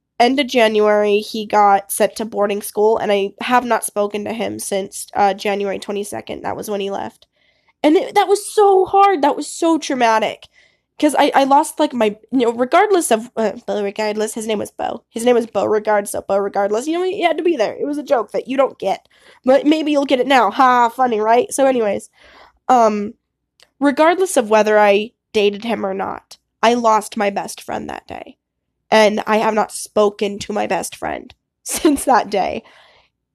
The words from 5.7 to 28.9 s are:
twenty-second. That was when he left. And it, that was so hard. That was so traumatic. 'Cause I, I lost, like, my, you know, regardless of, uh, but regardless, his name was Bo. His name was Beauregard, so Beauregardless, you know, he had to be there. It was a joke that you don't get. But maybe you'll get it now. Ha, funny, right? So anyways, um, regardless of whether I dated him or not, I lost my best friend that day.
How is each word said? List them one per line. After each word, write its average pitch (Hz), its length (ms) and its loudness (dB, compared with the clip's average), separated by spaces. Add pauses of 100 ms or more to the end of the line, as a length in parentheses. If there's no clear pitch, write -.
twenty-second. 202 640 -8
That 196 140 -6
was 208 140 -10
when 202 100 -6
he 196 100 -6
left. - 360 -10 (560)
And 302 140 4
it, - 180 -2
that 349 140 2
was 392 180 0
so 392 400 4
hard. 392 360 4
That 294 140 2
was 302 120 -8
so 330 300 0
traumatic. 226 720 0 (520)
'Cause 294 180 2
I, 285 160 4
I 277 100 4
lost, 277 360 2
like, 294 140 0
my, 214 220 0 (140)
you 262 100 0
know, 233 120 2
regardless 330 580 2
of, 226 260 0
uh, 220 160 0 (140)
but 208 160 -4
regardless, 214 520 -4
his 220 120 -10
name 220 120 -2
was - 120 -8
Bo. - 400 -8
His 226 140 -8
name 247 100 4
was 226 120 0
Beauregard, 214 600 0
so 175 140 -8
Beauregardless, 202 640 -2
you 311 60 -2
know, 349 120 -2
he 349 180 -4
had 320 160 0
to 320 60 -4
be 339 120 0
there. 208 180 -2
It - 120 -6
was 294 120 -6
a 294 40 -8
joke 247 300 -2
that 196 160 -6
you 262 100 -4
don't 262 200 -2
get. - 300 -6 (360)
But 262 220 2
maybe 302 260 2
you'll 285 120 0
get 262 160 0
it 247 60 -2
now. 247 240 4
Ha, 247 400 4
funny, 247 300 0
right? 226 340 2
So 269 120 0
anyways, 220 440 -2 (580)
um, 214 460 2 (680)
regardless 320 560 2
of 226 140 0
whether 214 280 4
I 208 340 2 (200)
dated 202 320 0
him 208 220 -4
or 190 80 -6
not, - 440 -10 (240)
I 233 120 4
lost 220 420 0
my 202 140 -2
best 180 320 -8
friend - 260 -10
that - 180 -14
day. - 300 -18 (540)